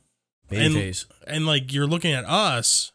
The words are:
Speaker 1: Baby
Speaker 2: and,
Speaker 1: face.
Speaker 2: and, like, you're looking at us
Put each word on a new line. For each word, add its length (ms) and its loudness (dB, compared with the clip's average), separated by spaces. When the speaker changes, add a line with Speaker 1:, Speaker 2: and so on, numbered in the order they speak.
Speaker 1:
Baby 160 2
Speaker 2:
and, 80 4
Speaker 1:
face. 320 -4
Speaker 2:
and, 200 -2
like, 260 0
you're 140 0
looking 260 0
at 140 -4
us 680 0